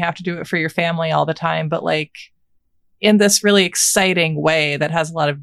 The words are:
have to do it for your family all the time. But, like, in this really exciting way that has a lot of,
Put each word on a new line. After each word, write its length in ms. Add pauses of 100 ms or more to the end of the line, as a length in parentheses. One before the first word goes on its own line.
have 120
to 60
do 160
it 80
for 120
your 120
family 400
all 160
the 80
time. 360
But, 120
like, 300 (880)
in 160
this 260
really 220
exciting 760
way 360
that 140
has 200
a 40
lot 160
of, 120